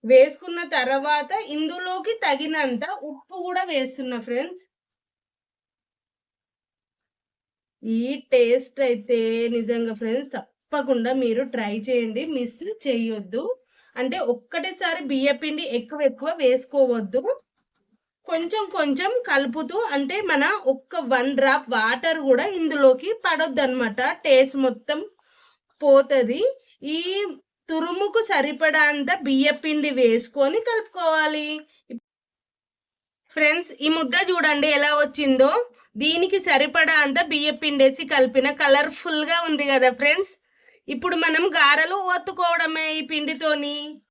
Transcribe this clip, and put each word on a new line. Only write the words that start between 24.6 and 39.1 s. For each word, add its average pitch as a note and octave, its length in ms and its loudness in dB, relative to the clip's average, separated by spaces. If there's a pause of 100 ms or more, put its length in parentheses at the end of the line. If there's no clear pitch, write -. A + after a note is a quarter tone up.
మొత్తం D4 340 -4 (840)
పోతది. C#4 600 4 (540)
ఈ E4 40 -4 (680)
తురుముకు F4+ 600 -2
సరిపడా D#4 520 0 (120)
అంత C#4+ 180 -4 (160)
బియ్య C#4 240 2 (100)
పిండి D4+ 380 -2
వేసుకొని C4 680 2
కలుపుకోవాలి. D#4+ 800 -2 (1900)
ఫ్రెండ్స్, D#4 340 0 (140)
ఈ D4+ 120 2
ముద్ద D#4 180 -2 (160)
చూడండి D4+ 460 2
ఎలా D4 140 2 (120)
వచ్చిందో, C#4+ 480 2 (520)
దీనికి F4 360 0 (100)
సరిపడా D#4 560 2
అంత C#4+ 140 0 (120)
బియ్య D4+ 220 0 (100)
పిండి C#4+ 220 2
వేసి C4+ 280 2
కలిపిన C4+ 380 2 (120)
కలర్ఫుల్ D4+ 680 2